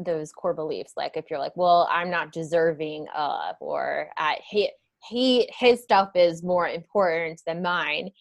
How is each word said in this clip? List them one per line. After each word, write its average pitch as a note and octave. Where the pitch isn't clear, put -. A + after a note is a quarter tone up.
those D#3+
core F3
beliefs. D3+
Like, C#3+
if D#3
you're D#3
like, C#3
"Well, F3
I'm F3
not D#3+
deserving D#3
of," C#3
or, C#3+
uh, D3+
"He, G3+
he, B3
his A#3+
stuff G3
is E3+
more F3
important E3
than E3
mine." F3